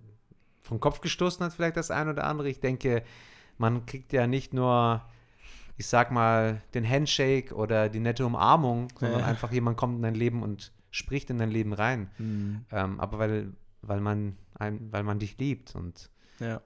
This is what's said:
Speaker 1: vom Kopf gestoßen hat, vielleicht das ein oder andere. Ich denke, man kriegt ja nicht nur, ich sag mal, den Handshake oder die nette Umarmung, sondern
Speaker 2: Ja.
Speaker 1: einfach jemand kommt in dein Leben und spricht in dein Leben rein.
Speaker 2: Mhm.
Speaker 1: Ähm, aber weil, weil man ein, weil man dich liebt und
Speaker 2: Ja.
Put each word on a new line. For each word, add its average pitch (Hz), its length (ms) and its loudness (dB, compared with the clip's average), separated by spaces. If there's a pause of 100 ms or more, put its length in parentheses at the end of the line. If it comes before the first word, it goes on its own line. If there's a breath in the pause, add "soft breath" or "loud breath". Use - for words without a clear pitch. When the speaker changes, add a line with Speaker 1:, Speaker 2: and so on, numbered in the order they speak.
(640)
Speaker 1:
vom 113 180 -6
Kopf 143 200 2
gestoßen 180 440 -2
hat, 170 80 -4
vielleicht 170 240 -2
das 165 140 -4
ein 151 180 -2
oder 147 160 -2
andere. 147 240 -2
Ich 135 120 -6
denke, 127 420 0 (540 loud breath)
man 117 300 0
kriegt - 260 -12
ja 123 140 4
nicht 127 280 -2
nur, 120 480 4 (760 loud breath)
ich - 100 -8
sag 120 260 4
mal, 113 480 4 (140)
den 113 140 0
Handshake 135 680 2
oder 107 340 2
die 110 120 -4
nette 120 260 0
Umarmung, 120 600 4 (100)
sondern 120 220 0
Speaker 2:
Ja. 120 60 0
Speaker 1:
einfach 117 260 0
jemand 120 240 2
kommt 123 200 0
in 117 60 -2
dein 110 120 0
Leben 120 280 0
und 104 300 -8 (180)
spricht - 400 -6
in 123 80 -2
dein 110 120 2
Leben 107 220 0
rein. 104 460 0
Speaker 2:
Mhm. 104 540 -4
Speaker 1:
Ähm, 98 280 -2
aber 107 180 -4
weil, 107 340 -2 (300)
weil 104 180 -2
man 104 360 -2 (180)
ein, 107 360 -6
weil 104 140 -4
man 104 140 -2
dich 101 200 -6
liebt 131 380 -4
und 87 340 -10 (300 soft breath)
Speaker 2:
Ja. 113 260 -6